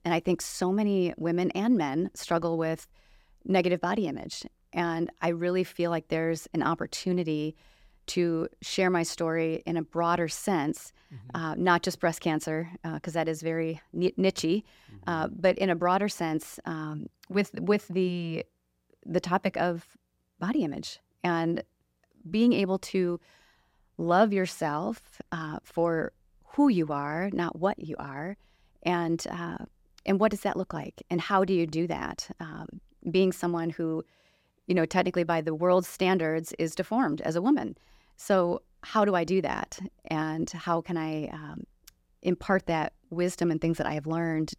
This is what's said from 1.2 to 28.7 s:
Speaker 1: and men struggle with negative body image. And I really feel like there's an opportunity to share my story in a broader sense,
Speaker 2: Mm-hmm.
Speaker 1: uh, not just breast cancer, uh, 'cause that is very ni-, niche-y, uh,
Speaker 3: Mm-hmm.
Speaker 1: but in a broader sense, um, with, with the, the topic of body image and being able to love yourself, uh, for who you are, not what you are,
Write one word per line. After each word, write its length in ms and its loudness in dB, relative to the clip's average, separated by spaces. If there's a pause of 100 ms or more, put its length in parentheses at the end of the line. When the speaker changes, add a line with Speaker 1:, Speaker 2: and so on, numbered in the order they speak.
Speaker 1:
and 260 2
men 360 0
struggle 440 -2
with 300 -2 (580)
negative 360 2
body 260 0
image. 360 -8 (300)
And 360 -2 (120)
I 80 0
really 340 0
feel 280 -2
like 180 -4
there's 440 -2
an 80 0
opportunity 960 -2 (520)
to 400 0 (140)
share 300 0
my 100 2
story 640 -2
in 120 -2
a 40 -2
broader 460 0
sense, 640 -2 (200)
Speaker 2:
Mm-hmm. 300 -8
Speaker 1:
uh, 140 -4
not 260 4
just 180 -4
breast 220 0
cancer, 480 -2 (140)
uh, 160 -6
'cause 140 -10
that 140 0
is 140 -4
very 380 -2 (140)
ni-, 240 2
niche-y, 460 2 (440)
uh, 200 -2
Speaker 3:
Mm-hmm. 120 -8
Speaker 1:
but 180 4
in 140 2
a 40 2
broader 340 2
sense, 560 -4
um, 420 -6 (220)
with, 300 0
with 280 0
the, 580 -2 (600)
the 140 2
topic 380 0
of 400 -2 (420)
body 240 0
image 360 -6 (240)
and 400 2 (680)
being 240 6
able 260 2
to 400 0 (800)
love 360 6
yourself, 880 -2 (100)
uh, 320 -6
for 480 0 (320)
who 260 4
you 220 4
are, 420 -2
not 260 -2
what 200 0
you 180 -10
are, 380 -10 (480)